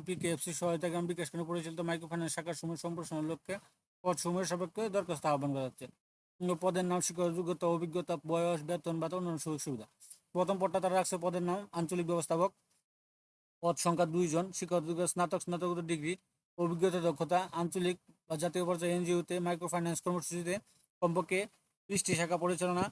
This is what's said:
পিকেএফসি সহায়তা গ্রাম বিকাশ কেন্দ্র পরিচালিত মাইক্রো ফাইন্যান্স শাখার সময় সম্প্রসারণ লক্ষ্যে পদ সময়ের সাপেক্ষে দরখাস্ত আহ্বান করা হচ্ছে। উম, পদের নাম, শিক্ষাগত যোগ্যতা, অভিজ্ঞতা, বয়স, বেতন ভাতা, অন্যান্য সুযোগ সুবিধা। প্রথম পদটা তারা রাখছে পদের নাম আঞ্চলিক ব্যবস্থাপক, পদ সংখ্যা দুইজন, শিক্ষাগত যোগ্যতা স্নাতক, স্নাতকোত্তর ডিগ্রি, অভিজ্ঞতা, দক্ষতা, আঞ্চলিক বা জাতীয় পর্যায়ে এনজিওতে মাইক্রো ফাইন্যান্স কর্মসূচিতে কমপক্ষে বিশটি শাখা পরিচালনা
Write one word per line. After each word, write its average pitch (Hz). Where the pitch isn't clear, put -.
পিকেএফসি 165
সহায়তা 170
গ্রাম 175
বিকাশ 170
কেন্দ্র 170
পরিচালিত 165
মাইক্রো 170
ফাইন্যান্স 165
শাখার 165
সময় 165
সম্প্রসারণ 165
লক্ষ্যে 165
পদ 180
সময়ের 175
সাপেক্ষে 180
দরখাস্ত 175
আহ্বান 143
করা 135
হচ্ছে। -
উম, 180
পদের 185
নাম, 180
শিক্ষাগত 175
যোগ্যতা, 175
অভিজ্ঞতা, 170
বয়স, 170
বেতন 165
ভাতা, 160
অন্যান্য 170
সুযোগ 156
সুবিধা। 120
প্রথম 180
পদটা 190
তারা 185
রাখছে 185
পদের 175
নাম 180
আঞ্চলিক 170
ব্যবস্থাপক, 170
পদ 170
সংখ্যা 170
দুইজন, 165
শিক্ষাগত 170
যোগ্যতা 170
স্নাতক, 175
স্নাতকোত্তর 175
ডিগ্রি, 160
অভিজ্ঞতা, 175
দক্ষতা, 165
আঞ্চলিক 175
বা 160
জাতীয় 175
পর্যায়ে 175
এনজিওতে 175
মাইক্রো 175
ফাইন্যান্স 170
কর্মসূচিতে 175
কমপক্ষে 180
বিশটি 196
শাখা 165
পরিচালনা 180